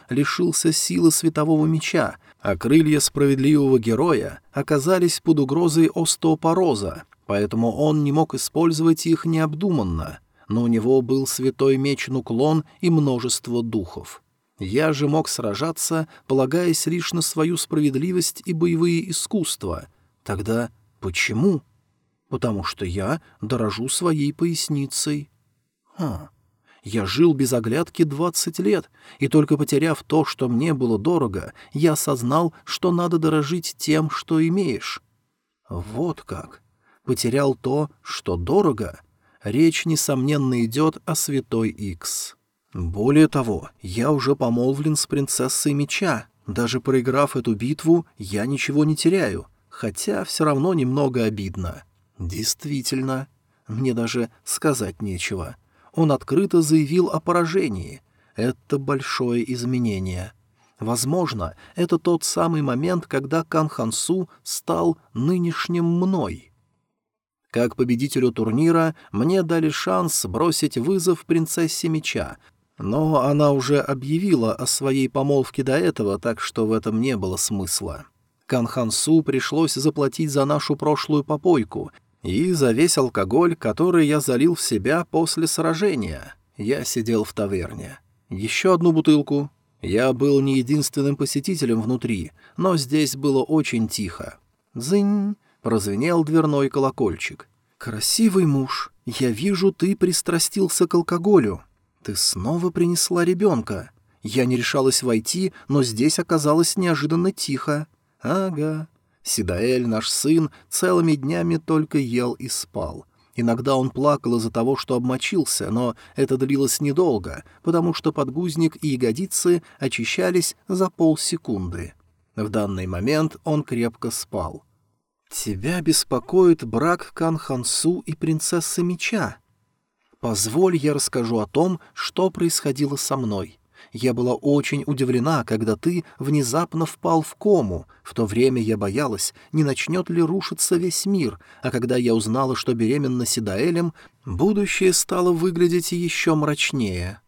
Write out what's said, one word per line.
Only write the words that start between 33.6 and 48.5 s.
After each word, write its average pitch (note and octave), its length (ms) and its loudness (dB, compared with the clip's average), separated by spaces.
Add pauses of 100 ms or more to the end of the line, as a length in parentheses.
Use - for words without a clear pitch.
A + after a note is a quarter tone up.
тем, D#3 320 0
что D#3+ 340 0
имеешь. E3 580 -2 (680)
Вот A#2 540 -6
как. - 400 -14 (420)
Потерял C3 500 0
то, D3 360 -2 (120)
что - 340 -6
дорого? A2+ 640 0 (420)
Речь, D#3 420 2
несомненно, C#3 800 0
идет D3 400 0
о D#3+ 100 -4
Святой B2 540 -2
Икс. - 640 -8 (400)
Более A2 540 4
того, A2+ 420 -4 (100)
я A#2 320 -2
уже C#3 240 0
помолвлен C3+ 580 0
с - 120 -2
принцессой C#3 680 -2
меча. C#3+ 540 -2 (200)
Даже A#2 360 -2
проиграв C3+ 520 2
эту A#2+ 200 -2
битву, D#3 520 2 (120)
я G2+ 260 -4
ничего C#3+ 400 0